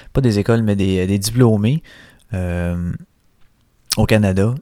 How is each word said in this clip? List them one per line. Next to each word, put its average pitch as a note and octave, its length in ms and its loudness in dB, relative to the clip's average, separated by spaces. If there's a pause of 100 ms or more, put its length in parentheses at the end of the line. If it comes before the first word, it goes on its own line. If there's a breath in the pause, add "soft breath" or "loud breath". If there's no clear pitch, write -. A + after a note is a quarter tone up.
(120)
pas - 80 -2
des A2+ 180 2
écoles, A#2 240 0
mais G#2 140 0
des, F#2+ 240 0
euh, F#2 60 -2
des G2 120 0
diplômés, A2+ 640 2 (520 loud breath)
euh, F2 580 -4 (1040)
au A2 100 2
Canada. G#2 560 2